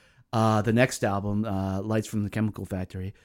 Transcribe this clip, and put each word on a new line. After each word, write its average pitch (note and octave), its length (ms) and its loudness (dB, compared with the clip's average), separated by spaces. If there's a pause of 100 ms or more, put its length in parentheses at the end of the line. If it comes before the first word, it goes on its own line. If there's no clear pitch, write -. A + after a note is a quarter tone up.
(340)
Uh, A2 280 4
the A2 120 2
next B2+ 320 2
album, G#2 400 -2
uh, F#2+ 360 -2
Lights G#2+ 260 0
from G#2+ 160 -2
the G2+ 60 -2
Chemical G#2 360 -2
Factory, F#2 480 -6 (120)